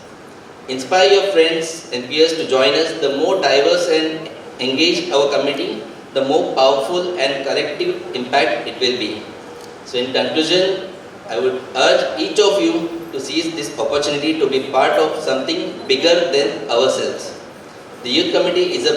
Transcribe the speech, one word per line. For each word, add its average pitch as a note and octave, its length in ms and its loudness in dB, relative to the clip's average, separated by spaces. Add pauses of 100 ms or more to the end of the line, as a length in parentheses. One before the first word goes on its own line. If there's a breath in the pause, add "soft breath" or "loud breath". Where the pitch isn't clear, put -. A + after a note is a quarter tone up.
(680)
Inspire F#3 420 2
your G3 220 4
friends E3 640 2
and B2 140 -6
peers D#3+ 260 4
to C#3 160 -4
join C3 240 4
us. D#3 260 0
The - 180 0
more F3+ 240 2
diverse D#3+ 460 4
and D#3 420 0 (300)
engaged C#3 540 0
our C#3 240 4
committee, G3 460 -2 (300)
the C3+ 120 0
more D3 280 0
powerful F3 640 2
and C#3 280 -2
collective - 680 -4
impact - 520 0
it - 140 -10
will A#2+ 180 0
be. G#2 220 -6 (640)
So B2 140 -6
in B2+ 120 -4
conclusion, D#3+ 760 0 (400)
I A2+ 100 -4
would B2+ 220 0 (140)
urge - 440 2
each E3 200 0
of F#3+ 220 4
you E3 280 0 (240)
to C#3 80 -6
seize D#3+ 340 -4
this C#3+ 240 -8
opportunity D3 600 0
to C3+ 100 2
be C3 220 -2
part A#2+ 280 4
of - 240 0
something - 640 -4
bigger E3 460 2
than C#3+ 360 0
ourselves. B2 720 -2 (640)
The B2 60 -6
Youth D#3+ 240 0
Committee F3+ 400 2
is - 160 0
a D3+ 80 2